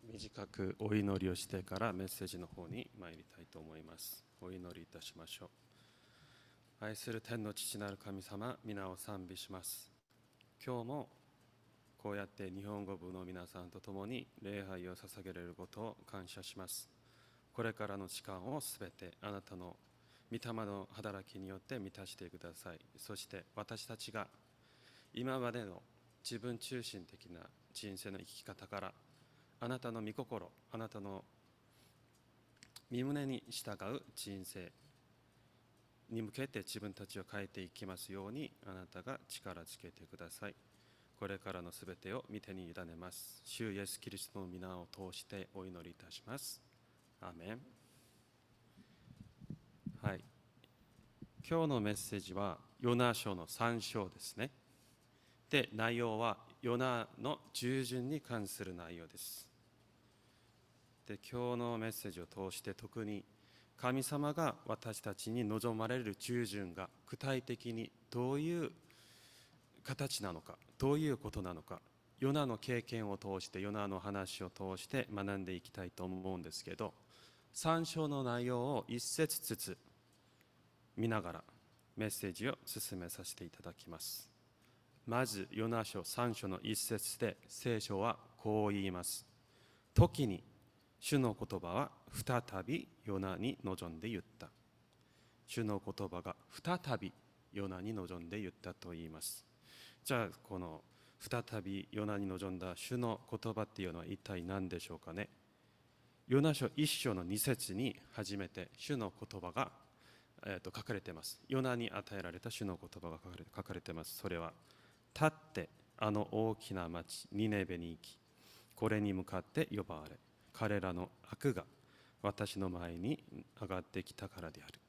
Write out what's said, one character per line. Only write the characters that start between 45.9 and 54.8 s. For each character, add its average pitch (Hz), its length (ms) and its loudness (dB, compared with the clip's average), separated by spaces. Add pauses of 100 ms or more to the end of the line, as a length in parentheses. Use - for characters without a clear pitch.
い - 20 -14
た - 180 -16
し - 140 -12
ま 123 120 -6
す。 - 220 -8 (640)
ア 92 60 -8
ー 87 100 -8
メ 87 140 -6
ン。 120 80 -4 (2500)
は 101 140 6
い。 95 80 -6 (1200)
今 165 140 6
日 160 60 8
の 135 120 8
メ 104 120 6
ッ 104 40 4
セ - 220 -2
ー - 20 2
ジ 92 140 -6
は 95 240 2 (220)
ヨ 120 160 8
ナ 120 180 10
書 104 220 2
の 85 120 -4
三 117 340 4
章 101 280 0
で - 100 -16
す - 160 -8
ね。 131 140 0 (1000)